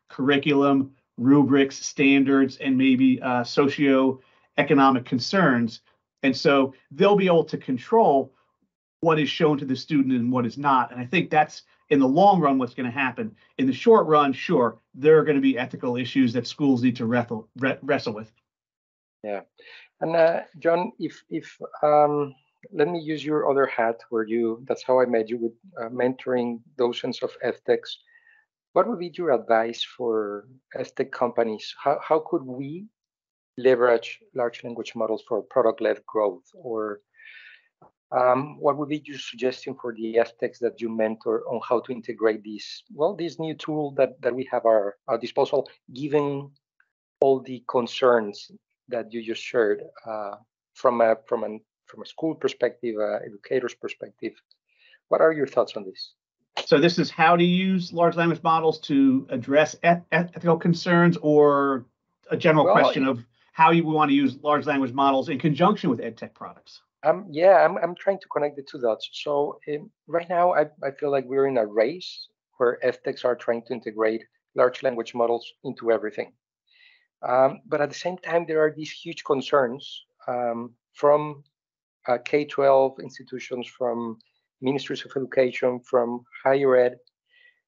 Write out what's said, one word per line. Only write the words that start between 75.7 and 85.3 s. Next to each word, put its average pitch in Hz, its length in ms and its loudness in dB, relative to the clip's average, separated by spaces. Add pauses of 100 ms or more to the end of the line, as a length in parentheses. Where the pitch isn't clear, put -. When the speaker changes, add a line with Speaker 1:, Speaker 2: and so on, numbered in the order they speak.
Speaker 2:
everything. 107 400 -4 (880)
Um, 131 440 2
but 151 140 -2
at 147 100 -2
the 135 40 -16
same 180 240 -6
time, 170 300 -2
there 156 160 0
are 156 100 0
these 151 160 -14
huge - 340 -16
concerns, 135 800 -2 (200)
um, 120 460 -6 (220)
from, 147 500 0 (640)
uh, 120 160 0
K 147 200 -2
twelve 135 560 2
institutions, 131 680 -12
from 117 500 -6 (420)
ministries 131 440 -6
of - 120 -20
education, 127 640 -2